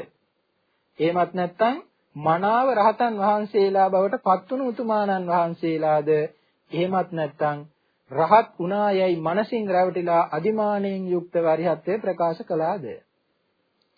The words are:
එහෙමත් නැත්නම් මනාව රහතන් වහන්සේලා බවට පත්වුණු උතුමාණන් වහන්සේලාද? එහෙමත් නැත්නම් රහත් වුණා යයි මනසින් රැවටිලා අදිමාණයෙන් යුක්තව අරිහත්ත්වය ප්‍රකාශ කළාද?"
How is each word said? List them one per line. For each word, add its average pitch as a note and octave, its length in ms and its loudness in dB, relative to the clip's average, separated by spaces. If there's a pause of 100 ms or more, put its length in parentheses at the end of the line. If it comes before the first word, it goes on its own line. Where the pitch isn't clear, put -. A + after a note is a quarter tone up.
(1000)
එහෙමත් E3+ 340 0
නැත්නම් F#3 440 -2 (400)
මනාව F#3+ 540 0
රහතන් A3 460 2
වහන්සේලා G3 760 2
බවට F#3+ 320 0
පත්වුණු G3+ 440 0
උතුමාණන් G#3 640 -2
වහන්සේලාද? D#3+ 800 0 (640)
එහෙමත් F3+ 400 -2
නැත්නම් D3+ 480 -4 (520)
රහත් E3 420 4
වුණා G3+ 380 -2
යයි F#3 280 2
මනසින් G3+ 500 -2
රැවටිලා F3 640 0
අදිමාණයෙන් G3+ 760 -2
යුක්තව F3 400 -2
අරිහත්ත්වය D#3+ 520 0
ප්‍රකාශ E3+ 460 -4
කළාද?" E3 400 -4 (1120)